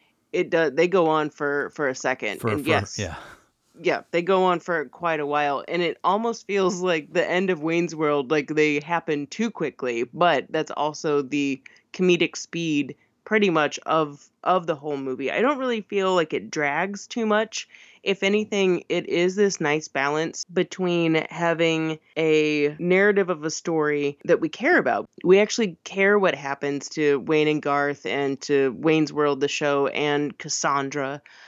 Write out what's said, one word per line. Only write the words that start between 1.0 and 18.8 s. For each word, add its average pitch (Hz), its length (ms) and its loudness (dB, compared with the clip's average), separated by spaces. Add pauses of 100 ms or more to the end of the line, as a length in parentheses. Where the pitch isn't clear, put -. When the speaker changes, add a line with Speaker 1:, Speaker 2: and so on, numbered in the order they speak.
Speaker 1:
on 156 200 2
for, 143 460 -4
for 147 120 -2
a 131 60 -2
second. 127 480 -4
Speaker 2:
For, 117 80 -2
Speaker 1:
And 104 140 -2
Speaker 2:
for, 156 60 -4
Speaker 1:
yes. 131 280 -2
Speaker 2:
yeah. 87 180 -6 (640)
Speaker 1:
Yeah, 156 300 0
they 175 140 0
go 185 220 2
on 175 140 2
for 160 260 -2
quite 160 340 -4
a 143 80 -4
while, 143 400 0
and 175 160 -2
it 165 200 -2
almost 220 440 -2
feels 185 340 0
like 160 320 -2
the 170 140 2
end 185 240 0
of 156 100 -2
Wayne's 165 340 0
World, 147 360 0
like 147 240 0
they 151 280 4
happen 156 440 -4
too 226 240 -4
quickly, 123 600 -4
but 151 380 2
that's 156 220 -4
also 147 500 -2
the 139 400 -2 (300)
comedic 180 440 2
speed 147 600 -4 (300)
pretty 208 240 2
much 151 360 2
of, 151 420 -2 (160)
of 180 240 0
the 165 80 -2
whole 143 220 -6
movie. 131 340 -4
I 147 100 0
don't 262 180 0
really 247 220 -2
feel 190 320 0
like 165 200 2
it 110 180 -6
drags 160 560 -4
too 226 180 -4
much. 220 420 -2 (360)
If 190 180 -2
anything, 196 680 2